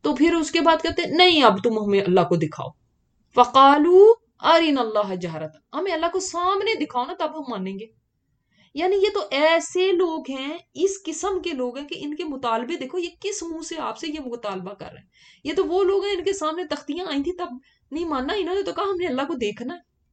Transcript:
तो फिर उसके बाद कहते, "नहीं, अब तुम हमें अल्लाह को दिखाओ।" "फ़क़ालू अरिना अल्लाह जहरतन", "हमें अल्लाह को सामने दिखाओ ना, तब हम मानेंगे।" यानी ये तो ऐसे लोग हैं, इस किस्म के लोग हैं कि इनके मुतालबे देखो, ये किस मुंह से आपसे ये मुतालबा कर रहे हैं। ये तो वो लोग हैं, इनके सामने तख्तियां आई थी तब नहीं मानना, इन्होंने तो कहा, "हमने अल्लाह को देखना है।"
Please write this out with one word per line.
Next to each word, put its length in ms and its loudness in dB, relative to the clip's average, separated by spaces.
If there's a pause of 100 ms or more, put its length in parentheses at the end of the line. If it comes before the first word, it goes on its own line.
तो 100 0
फिर 220 4
उसके 260 -2
बाद 200 4
कहते, 240 -4
"नहीं, 380 4
अब 200 4
तुम 160 0
हमें 240 2
अल्लाह 220 4
को 120 0
दिखाओ।" 340 -4 (640)
"फ़क़ालू 800 8 (280)
अरिना 380 4
अल्लाह 340 -2
जहरतन", 600 -10
"हमें 140 -4
अल्लाह 180 -2
को 100 -2
सामने 560 -2
दिखाओ 320 -4
ना, 60 -10
तब 220 -6
हम 140 -10
मानेंगे।" 400 -8 (880)
यानी 200 0
ये 140 2
तो 200 -4
ऐसे 640 2
लोग 380 -2
हैं, 300 -8 (160)
इस 300 -2
किस्म 340 -6
के 140 -6
लोग 240 -6
हैं 100 -12
कि 80 -12
इनके 280 -10
मुतालबे 520 -4
देखो, 220 -8
ये 100 -4 (140)
किस 220 -8
मुंह 200 -10
से 120 -12
आपसे 320 -8
ये 120 -8
मुतालबा 540 -10
कर 120 -16
रहे 120 -18
हैं। 120 -20 (360)
ये 80 -4
तो 100 2
वो 200 0
लोग 220 2
हैं, 80 -2
इनके 200 -2
सामने 320 -4
तख्तियां 420 -8
आई 160 -2
थी 80 -4
तब 280 -10 (340)
नहीं 120 -4
मानना, 280 -4
इन्होंने 300 -2
तो 100 -6
कहा, 120 -4
"हमने 200 -2
अल्लाह 200 -2
को 100 -6
देखना 380 -6
है।" 80 -16 (320)